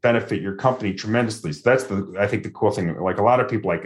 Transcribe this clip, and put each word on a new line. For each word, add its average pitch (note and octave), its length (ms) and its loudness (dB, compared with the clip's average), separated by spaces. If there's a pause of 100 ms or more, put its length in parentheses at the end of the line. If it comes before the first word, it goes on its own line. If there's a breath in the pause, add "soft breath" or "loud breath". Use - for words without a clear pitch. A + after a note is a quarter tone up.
benefit A#2 400 2
your F#2+ 140 -4
company A#2+ 380 0
tremendously. A2 580 -2
So - 180 0
that's C3 160 4
the, F#2+ 320 -4
I G2+ 100 2
think G#2 160 -2
the - 80 -8
cool G#2+ 200 0
thing. F2 300 -2
Like, F#2 160 0
a G2+ 60 2
lot B2 180 6
of - 80 -2
people, A2 200 -2
like, - 160 -2